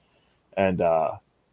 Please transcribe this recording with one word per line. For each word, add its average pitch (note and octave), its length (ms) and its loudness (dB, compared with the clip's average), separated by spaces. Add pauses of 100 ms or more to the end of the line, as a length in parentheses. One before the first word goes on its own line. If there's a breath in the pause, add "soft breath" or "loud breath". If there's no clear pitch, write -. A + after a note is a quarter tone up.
(580)
And, F#2+ 240 0
uh, D#2+ 300 0 (420)